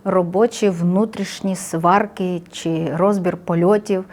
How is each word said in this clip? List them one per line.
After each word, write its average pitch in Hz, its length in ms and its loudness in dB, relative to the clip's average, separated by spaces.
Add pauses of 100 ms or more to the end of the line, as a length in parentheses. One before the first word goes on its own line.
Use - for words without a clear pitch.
робочі 190 640 2
внутрішні 190 880 -2
сварки 180 840 0 (100)
чи 160 440 -4
розбір 180 420 0
польотів, 175 760 0